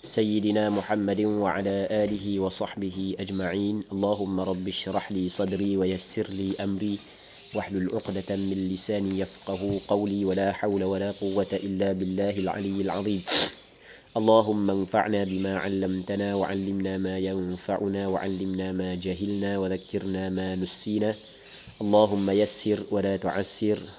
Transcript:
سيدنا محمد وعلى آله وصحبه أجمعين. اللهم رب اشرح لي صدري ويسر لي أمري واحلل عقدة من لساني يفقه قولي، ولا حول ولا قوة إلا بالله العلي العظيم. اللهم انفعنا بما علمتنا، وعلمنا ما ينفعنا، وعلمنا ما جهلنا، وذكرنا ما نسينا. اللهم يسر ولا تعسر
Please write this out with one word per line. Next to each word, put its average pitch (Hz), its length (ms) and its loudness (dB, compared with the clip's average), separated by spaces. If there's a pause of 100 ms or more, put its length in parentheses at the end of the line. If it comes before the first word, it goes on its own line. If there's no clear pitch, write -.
سيدنا 107 680 2
محمد 101 520 2 (220)
وعلى 98 320 0 (160)
آله 104 480 0
وصحبه 95 800 -4
أجمعين. 98 720 -2
اللهم 98 480 0
رب 92 280 -2
اشرح 95 440 -4
لي 92 180 0
صدري 98 480 0
ويسر 95 540 0
لي 98 240 -2
أمري 101 440 -2 (560)
واحلل 95 360 -2
عقدة 98 440 -4
من 98 360 0
لساني 98 480 0
يفقه 98 680 -2
قولي، 101 380 2
ولا 95 300 2
حول 101 280 0
ولا 98 280 0
قوة 98 400 0
إلا 98 400 0
بالله 95 480 0
العلي 98 420 0
العظيم. 95 420 0 (880)
اللهم 107 600 6
انفعنا 101 520 2
بما 95 340 0
علمتنا، 98 800 0
وعلمنا 95 640 0
ما 95 220 -2
ينفعنا، 95 880 -2
وعلمنا 95 640 -2
ما 92 240 -2
جهلنا، 98 640 -2
وذكرنا 95 680 -2
ما 92 260 -2
نسينا. 104 600 -2 (680)
اللهم 104 480 4
يسر 104 640 2
ولا 98 260 2
تعسر 98 600 0 (200)